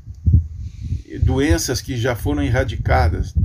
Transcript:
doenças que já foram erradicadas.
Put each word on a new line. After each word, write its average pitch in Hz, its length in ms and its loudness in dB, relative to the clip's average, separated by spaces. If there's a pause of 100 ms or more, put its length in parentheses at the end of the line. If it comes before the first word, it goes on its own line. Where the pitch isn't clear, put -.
(1200)
doenças 135 580 2
que 135 160 -6
já 117 200 -2
foram 139 260 -2
erradicadas. 123 1040 0